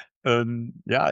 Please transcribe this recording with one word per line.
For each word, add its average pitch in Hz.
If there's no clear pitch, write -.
ähm, 120
ja, 131